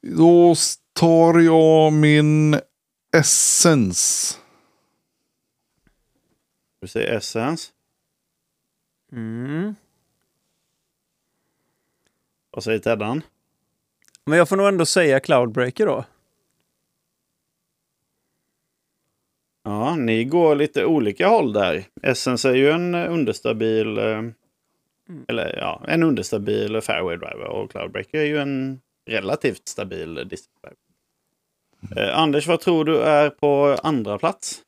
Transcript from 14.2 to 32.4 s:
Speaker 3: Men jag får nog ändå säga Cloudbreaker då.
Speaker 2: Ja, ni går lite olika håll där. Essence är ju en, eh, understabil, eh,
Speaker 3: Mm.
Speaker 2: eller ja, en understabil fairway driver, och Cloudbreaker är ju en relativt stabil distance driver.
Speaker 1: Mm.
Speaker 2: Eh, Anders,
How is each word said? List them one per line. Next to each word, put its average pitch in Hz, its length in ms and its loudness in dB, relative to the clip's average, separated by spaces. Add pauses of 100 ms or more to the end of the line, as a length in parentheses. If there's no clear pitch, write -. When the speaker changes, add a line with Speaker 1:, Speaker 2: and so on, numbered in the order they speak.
Speaker 3:
Men 151 120 0
jag 170 120 4
får 196 60 0
nog 196 120 2
ändå 180 180 0
säga 147 340 2
Cloudbreaker 127 680 0
då. 127 200 -4 (3500)
Speaker 2:
Ja, 110 320 -4
ni 113 280 -2
går 156 320 2
lite 143 300 -2
olika 143 420 0
håll 190 260 2
där. 95 320 0 (160)
Essence 127 480 0
är 127 40 2
ju 135 180 4
en, 175 240 -2
eh, 170 160 -4
understabil, 110 840 -2
eh, 110 240 -4 (880)
Speaker 3:
Mm. 147 180 -18
Speaker 2:
eller 113 300 -6
ja, - 300 -8
en 165 160 0
understabil 107 760 -2
fairway 90 360 -6
driver, - 300 -14
och - 240 -10
Cloudbreaker 92 480 -10
är 151 60 0
ju 147 120 -4
en 135 440 -6 (280)
relativt 107 580 -6
stabil 82 480 -12
distance - 460 -14
driver. - 160 -20 (1120)
Speaker 1:
Mm. 101 180 -4
Speaker 2:
Eh, - 100 -4
Anders, 147 280 0